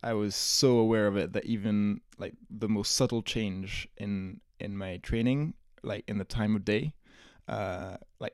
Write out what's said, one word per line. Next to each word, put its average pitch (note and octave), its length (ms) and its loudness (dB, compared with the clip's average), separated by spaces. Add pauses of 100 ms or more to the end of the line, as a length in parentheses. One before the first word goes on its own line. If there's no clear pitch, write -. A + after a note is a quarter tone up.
I A#2 120 -2
was G#2 220 0
so - 440 6
aware A2 280 6
of G2+ 100 2
it F#2 160 0
that G#2+ 120 -2
even, G#2 560 0 (160)
like, - 160 -8 (160)
the G#2+ 180 -6
most G2+ 280 0
subtle A#2 260 2
change G2 680 -4 (100)
in, G2 420 -6 (200)
in G2+ 160 -8
my F#2+ 220 -6
training, C3 560 0 (300)
like, G#2 240 -6
in G2+ 100 -4
the F#2+ 80 -4
time G#2+ 300 0
of G2 100 -2
day, B2+ 280 0 (540)
uh, F#2+ 500 -6 (220)
like, - 140 -8